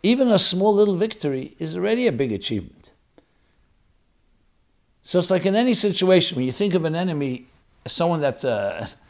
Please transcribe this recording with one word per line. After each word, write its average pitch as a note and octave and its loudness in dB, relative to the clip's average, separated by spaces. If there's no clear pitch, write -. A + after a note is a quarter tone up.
Even B3 4
a G#3 4
small G3 2
little G3+ 4
victory D3+ -4
is D#3+ -8
already A3+ -2
a G#3 2
big B2 -2
achievement. G2 -8
So - -2
it's F3+ 0
like F#3 0
in G3 0
any B3 2
situation, F#3 2
when B2+ -2
you B2+ -2
think G3 -2
of E3 0
an D#3+ -4
enemy, D3 -4
someone E3+ -2
that's, C#3 -2
uh, G2+ -2